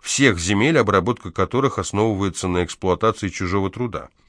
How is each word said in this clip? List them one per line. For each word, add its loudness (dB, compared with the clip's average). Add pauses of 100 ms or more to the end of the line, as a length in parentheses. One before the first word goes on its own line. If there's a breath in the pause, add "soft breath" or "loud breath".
всех 2
земель, 2
обработка 2
которых -2
основывается -2
на 0
эксплуатации -2
чужого -2
труда. -8 (200)